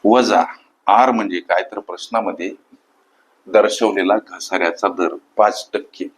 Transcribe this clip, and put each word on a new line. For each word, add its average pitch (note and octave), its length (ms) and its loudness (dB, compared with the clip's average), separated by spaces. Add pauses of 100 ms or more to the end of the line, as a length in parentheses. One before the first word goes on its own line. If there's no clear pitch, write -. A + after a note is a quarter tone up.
वजा A2 380 4 (440)
आर A#2+ 240 6
म्हणजे G2+ 300 -4
काय, F#2 220 -2
तर G2+ 160 -12
प्रश्नामध्ये - 720 -8 (960)
दर्शवलेला G2+ 680 2 (120)
घसाऱ्याचा F2 600 -4
दर E2+ 260 -2 (220)
पाच G#2 360 0
टक्के. - 320 -10 (140)